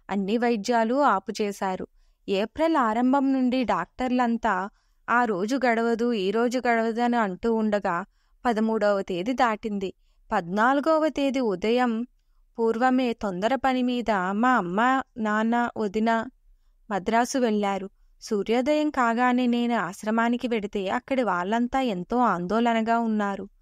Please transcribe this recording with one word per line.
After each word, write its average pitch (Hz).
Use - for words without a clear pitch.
అన్ని 196
వైద్యాలు 233
ఆపుచేశారు. 202
ఏప్రిల్ 226
ఆరంభం 254
నుండి 254
డాక్టర్లంతా 226
"ఆ 240
రోజు 220
గడవదు, 233
ఈ 196
రోజు 233
గడవదు" 226
అని 240
అంటూ 226
ఉండగా 208
పదమూడవ 214
తేదీ 190
దాటింది. 214
పద్నాలుగవ 254
తేదీ 277
ఉదయం 226
పూర్వమే 240
తొందర 202
పని 262
మీద 240
మా 226
అమ్మ, 233
నాన్న, 220
వదిన 220
మద్రాసు 226
వెళ్లారు. 202
సూర్యోదయం 254
కాగానే 247
నేను 240
ఆశ్రమానికి 226
వెడితే 202
అక్కడి 247
వాళ్ళంతా 214
ఎంతో 226
ఆందోళనగా 226
ఉన్నారు. 208